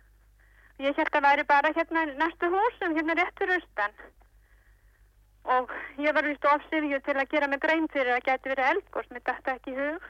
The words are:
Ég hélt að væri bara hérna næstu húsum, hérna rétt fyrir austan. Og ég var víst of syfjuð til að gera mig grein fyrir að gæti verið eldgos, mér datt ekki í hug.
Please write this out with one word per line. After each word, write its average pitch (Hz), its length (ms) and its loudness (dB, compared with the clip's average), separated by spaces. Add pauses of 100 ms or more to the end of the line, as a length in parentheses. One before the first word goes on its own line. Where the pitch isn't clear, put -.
(800)
Ég 277 160 0
hélt 302 220 0
að 285 80 2
væri 285 180 6
bara 285 320 4
hérna 330 320 0
næstu 311 400 -2
húsum, 381 480 0
hérna 320 220 -2
rétt 359 240 -2
fyrir 370 160 0
austan. 208 340 -6 (1500)
Og 254 260 0 (260)
ég 294 180 0
var 302 80 2
víst 285 220 -2
of 294 240 4
syfjuð 294 340 -2
til 285 140 -2
að 269 140 -2
gera 285 180 2
mig 277 100 -2
grein 320 300 2
fyrir 254 260 0
að 247 80 -2
gæti 262 300 -2
verið 269 160 0
eldgos, 330 400 -4
mér 247 160 -16
datt - 220 -6
ekki 262 260 -6
í 254 60 -6
hug. 294 300 -6